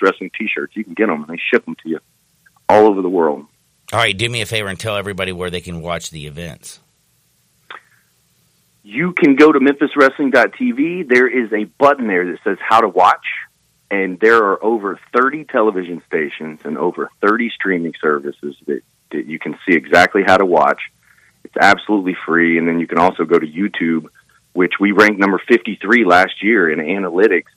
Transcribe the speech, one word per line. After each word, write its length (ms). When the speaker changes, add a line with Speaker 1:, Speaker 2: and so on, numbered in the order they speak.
Speaker 1:
Wrestling 360
T-shirts, 380
you 80
can 100
get 160
'em, 140
and 40
they 140
ship 160
'em 160
to 60
you 100
all 180
over 140
the 80
world. 360
Speaker 2:
All 60
right, 160
do 140
me 120
a 40
favor 220
and 120
tell 160
everybody 360
where 180
they 120
can 200
watch 300
the 160
events. 520
Speaker 1:
You 300
can 220
go 160
to 80
memphis 380
wrestling 320
dot 280
T 140
V. 320
There 240
is 240
a 140
button 420
there 180
that 180
says 180
how 180
to 80
watch, 380
and 280
there 180
are 260
over 340
thirty 300
television 640
stations 560
and 140
over 320
thirty 300
streaming 520
services 540
that, 160
that 140
you 140
can 180
see 80
exactly 500
how 120
to 80
watch. 340
It's 160
absolutely 560
free, 320
and 80
then 140
you 80
can 100
also 280
go 120
to 80
YouTube, 600
which 260
we 140
ranked 260
number 260
fifty-three 600
last 360
year 300
in 80
analytics 760